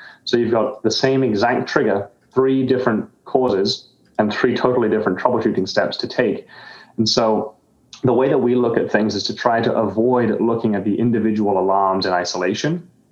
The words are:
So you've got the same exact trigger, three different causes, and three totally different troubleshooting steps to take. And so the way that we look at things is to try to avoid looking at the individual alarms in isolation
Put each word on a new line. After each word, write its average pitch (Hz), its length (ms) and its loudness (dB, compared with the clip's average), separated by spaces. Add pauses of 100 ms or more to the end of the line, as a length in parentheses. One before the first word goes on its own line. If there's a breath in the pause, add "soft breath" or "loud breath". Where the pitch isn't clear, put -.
(240 loud breath)
So 120 140 0
you've 110 120 0
got 113 320 -2
the 110 80 0
same 135 320 0
exact 120 460 0
trigger, 104 400 0 (240)
three 135 320 2
different 123 440 0 (180)
causes, 101 640 0 (280)
and 107 140 0
three - 240 0
totally 123 320 2
different 98 300 0
troubleshooting 107 500 0
steps - 300 -2
to 120 100 -6
take. - 380 -2 (500 loud breath)
And 110 120 0
so 110 460 0 (480)
the 123 100 4
way 131 160 2
that 131 100 2
we 120 160 2
look 120 220 2
at - 160 0
things 104 220 2
is 98 80 -4
to 110 120 -6
try 113 280 0
to 113 120 0
avoid 113 640 0
looking 113 360 0
at 95 100 -2
the 104 140 0
individual 107 600 0
alarms 95 460 2
in 92 80 -2
isolation 92 720 -2 (260)